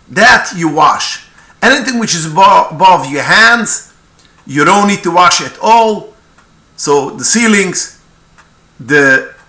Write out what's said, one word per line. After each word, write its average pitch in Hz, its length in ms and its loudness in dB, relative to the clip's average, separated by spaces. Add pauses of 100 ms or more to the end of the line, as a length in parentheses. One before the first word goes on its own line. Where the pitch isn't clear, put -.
that 220 460 2
you 170 120 -4
wash. 147 600 -2 (340)
Anything 254 380 -2
which 214 160 -4
is 160 100 -6
abo-, 185 460 2
above 160 400 2
your 139 100 -4
hands, 214 720 0 (540)
you 143 180 -2
don't 202 220 2
need 202 160 -2
to 175 80 -2
wash 175 300 2
at 135 200 -12
all. 220 520 0 (640)
So 143 360 -2
the 143 120 -14
ceilings, 208 760 -2 (800)
the, 135 560 0 (140)